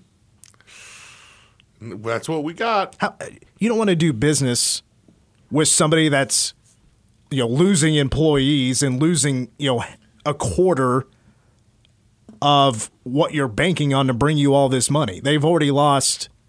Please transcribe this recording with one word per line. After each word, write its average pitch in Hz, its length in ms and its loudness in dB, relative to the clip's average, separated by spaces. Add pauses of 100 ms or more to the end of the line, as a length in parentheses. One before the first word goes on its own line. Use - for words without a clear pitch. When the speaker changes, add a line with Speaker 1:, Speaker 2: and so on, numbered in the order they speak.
(1800)
Speaker 1:
That's 110 480 -8
what 160 140 -4
we 165 100 -8
got. 214 460 -4
Speaker 2:
How, - 160 -4 (440)
you 214 100 0
don't 220 80 0
wanna 208 180 2
do 160 180 2
business 127 680 0 (720)
with 147 160 2
somebody 156 420 2
that's, - 440 0 (760)
you 139 100 -2
know, 120 80 0
losing 156 480 2
employees 139 840 2
and 131 180 0
losing, 143 580 0
you 143 120 -2
know, 117 140 -2 (420)
a 147 80 -2
quarter 139 720 0 (1400)
of 139 480 2 (140)
what 143 300 -2
you're 143 140 -2
banking 143 460 -2
on 135 140 0
to 131 60 0
bring 143 240 0
you 143 160 2
all 139 160 4
this 127 200 0
money. 143 300 -2
They've 143 240 0
already 156 280 2
lost 139 580 0 (200)